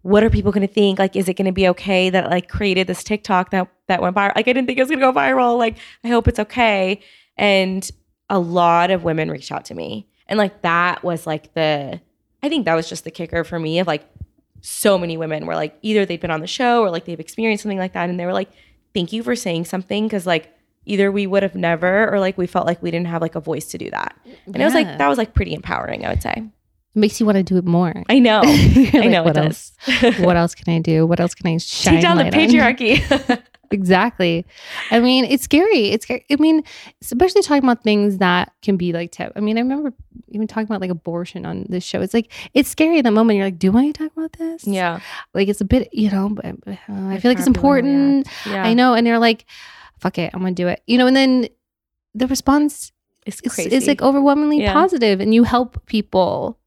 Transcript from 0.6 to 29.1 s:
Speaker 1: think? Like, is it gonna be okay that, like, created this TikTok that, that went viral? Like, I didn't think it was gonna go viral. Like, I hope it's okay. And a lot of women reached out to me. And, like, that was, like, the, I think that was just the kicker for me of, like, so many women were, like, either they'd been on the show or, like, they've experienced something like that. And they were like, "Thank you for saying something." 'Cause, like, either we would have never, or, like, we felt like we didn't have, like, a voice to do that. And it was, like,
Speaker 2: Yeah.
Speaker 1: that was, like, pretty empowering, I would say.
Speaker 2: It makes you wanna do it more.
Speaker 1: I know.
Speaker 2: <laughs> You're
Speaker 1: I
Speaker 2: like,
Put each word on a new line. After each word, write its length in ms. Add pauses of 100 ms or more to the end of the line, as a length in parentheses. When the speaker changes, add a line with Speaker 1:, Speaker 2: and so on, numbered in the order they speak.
Speaker 1:
think? 320
Like, 160
is 140
it 60
gonna 180
be 160
okay 400
that, 200
like, 200
created 380
this 160
TikTok 480
that, 160 (200)
that 140
went 140
viral? 200
Like, 140
I 40
didn't 140
think 120
it 40
was 80
gonna 100
go 120
viral. 440
Like, 200 (260)
I 60
hope 180
it's 120
okay. 600 (380)
And 520 (400)
a 100
lot 520
of 140
women 260
reached 200
out 140
to 80
me. 340 (200)
And, 100
like, 240
that 420
was, 220
like, 280
the, 460 (440)
I 60
think 160
that 100
was 120
just 160
the 80
kicker 320
for 160
me 200
of, 80
like, 160 (580)
so 360
many 200
women 280
were, 100
like, 260
either 240
they'd 140
been 120
on 100
the 60
show 340
or, 100
like, 140
they've 140
experienced 440
something 160
like 140
that. 160
And 100
they 60
were 80
like, 160 (440)
"Thank 200
you 100
for 120
saying 300
something." 440
'Cause, 180
like, 260 (320)
either 260
we 160
would 160
have 120
never, 580
or, 60
like, 180
we 80
felt 220
like 160
we 80
didn't 160
have, 140
like, 140
a 40
voice 280
to 100
do 140
that. 240 (300)
And 120
it 80
was, 80
like, 140
Speaker 2:
Yeah. 100
Speaker 1:
that 100
was, 100
like, 160
pretty 200
empowering, 520
I 40
would 120
say. 140
Speaker 2:
It 640
makes 200
you 60
wanna 180
do 140
it 80
more. 440
Speaker 1:
I 100
know. 240
Speaker 2:
<laughs> 0
You're 520
Speaker 1:
I 100
Speaker 2:
like, 60